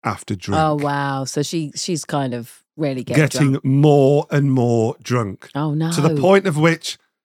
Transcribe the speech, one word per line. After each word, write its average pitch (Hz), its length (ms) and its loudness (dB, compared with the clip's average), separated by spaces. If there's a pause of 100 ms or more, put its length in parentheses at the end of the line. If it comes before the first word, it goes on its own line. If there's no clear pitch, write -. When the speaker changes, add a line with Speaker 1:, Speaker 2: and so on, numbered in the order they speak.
Speaker 1:
after 104 320 -6
drink. 101 260 -2
Speaker 2:
Oh, 156 140 0
wow! 143 500 -4
So 147 200 -4
she, 156 320 -6
she's - 280 -6
kind 135 300 -4
of 120 300 -14 (120)
really 135 280 -4
getting 135 180 0
Speaker 1:
Getting 139 300 0
Speaker 2:
drunk. 135 120 -4
Speaker 1:
more 143 640 4
and 139 220 0
more 120 500 2
drunk. 117 540 -4
Speaker 2:
Oh, 147 180 -4
no. 160 200 -2
Speaker 1:
To 170 80 -2
the 160 200 2
point 190 280 4
of 147 80 -2
which 160 420 0 (260)